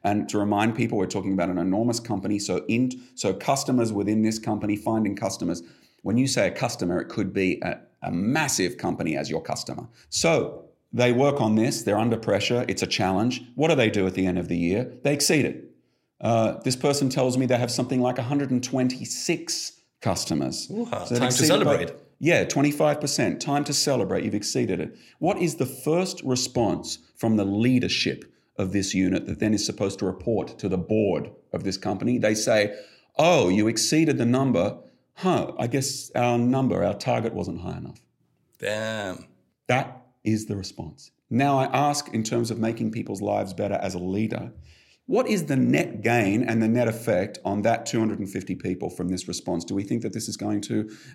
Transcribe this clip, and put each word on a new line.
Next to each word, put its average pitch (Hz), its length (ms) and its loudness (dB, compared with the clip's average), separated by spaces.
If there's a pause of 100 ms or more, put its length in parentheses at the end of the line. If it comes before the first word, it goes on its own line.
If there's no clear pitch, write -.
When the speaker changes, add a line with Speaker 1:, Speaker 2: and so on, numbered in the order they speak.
Speaker 1:
And 101 260 0
to 107 80 -2
remind 104 380 2
people, 113 240 0
we're 92 80 0
talking 95 260 -2
about 90 160 0
an 92 80 -2
enormous 107 420 0
company. 104 380 -4
So 95 300 -2
in, 127 240 2 (240)
so 98 180 -2
customers 123 580 0
within 104 300 0
this 110 160 0
company, 104 380 -2
finding 107 400 0
customers. - 480 -4 (400)
When 110 140 0
you 131 100 4
say 101 200 2
a - 40 0
customer, 87 500 -2
it - 80 -8
could 95 240 -4
be 95 300 0
a, 85 160 -4 (240)
a - 80 -4
massive 107 680 0
company 85 400 -2
as 73 140 -4
your 80 100 -4
customer. - 460 -8 (220)
So - 560 0 (280)
they 123 180 4
work 139 300 4
on 107 140 4
this. 120 260 2
They're 101 160 2
under 117 200 2
pressure. 113 500 0
It's - 160 -2
a - 40 -2
challenge. 104 540 0 (140)
What 156 140 4
do 160 60 6
they 117 140 4
do 98 160 2
at 90 80 0
the 95 140 2
end 90 100 0
of 85 100 -4
the 87 100 0
year? 92 360 0 (100)
They 143 80 2
exceed 147 340 2
it. - 260 -8 (500)
Uh, 113 420 2
this 127 120 0
person 139 340 2
tells 127 260 0
me 127 120 2
they 123 100 4
have 120 140 0
something 127 280 0
like 123 200 2
a 120 40 -4
hundred 139 280 0
and 123 120 2
twenty-six - 1160 -4 (200)
customers. 71 680 -2
Speaker 2:
Ooh, 220 160 -4
Speaker 1:
So - 140 -6
they've 90 100 -8
Speaker 2:
time 120 100 0
to 127 60 2
Speaker 1:
exceeded 160 400 4
by 151 120 4
Speaker 2:
celebrate. 85 160 -6 (280)
Speaker 1:
Yeah, 131 220 4
twenty-five 147 560 2
percent. 139 420 -2
Time 143 240 -2
to 147 80 -4
celebrate. 98 520 0
You've 101 100 -2
exceeded 104 460 -2
it. - 160 -8 (220)
What 185 180 0
is 165 180 0
the 127 100 0
first 175 580 -2
response 117 760 -2 (160)
from 110 220 2
the 101 80 2
leadership 110 800 2 (320)
of 95 160 -2
this 98 200 0
unit 92 340 2
that 80 120 -6
then 107 140 2
is 101 120 0
supposed - 340 -4
to 101 60 -2
report 90 540 -4
to 101 80 -4
the 92 100 0
board 95 540 0 (220)
of 95 100 -4
this 95 140 -4
company? 104 400 -2
They 107 180 2
say, 107 400 2 (420)
"Oh, 151 300 6
you 107 220 4
exceeded 151 480 2
the 120 80 2
number. 120 520 2 (360)
Huh, 156 440 0
I 120 100 -2
guess 135 480 -4
our 120 220 2
number, 120 460 2
our 92 100 2
target 120 400 -2
wasn't 90 280 -6
high 90 160 -8
enough." - 240 -14 (580)
Speaker 2:
Damn. 107 680 -6 (420)
Speaker 1:
That 131 340 -2 (240)
is 107 220 0
the 104 100 -4
response. - 540 -12 (180)
Now 139 300 4
I 131 60 2
ask, 143 480 0
in 110 100 0
terms 117 280 -2
of 104 80 -4
making 110 320 -2
people's 107 300 -6
lives 101 320 -2
better 101 220 -2
as 95 180 -2
a 90 60 -6
leader, 95 520 -2 (540)
what 240 220 0
is 185 180 0
the 143 100 0
net 127 460 2
gain 110 420 2
and 113 180 2
the 110 60 4
net 117 200 4
effect 104 580 0
on 101 180 -2
that 113 220 2
two 120 140 0
hundred 107 200 0
and 98 100 -6
fifty 92 260 -6
people 87 340 -4
from 87 200 -4
this 90 180 -4
response? 87 380 -4
Do 98 100 -6
we 98 80 -2
think 113 200 -2
that 98 100 -6
this - 160 -6
is 95 80 -8
going 104 240 -2
to, 110 280 -2 (260)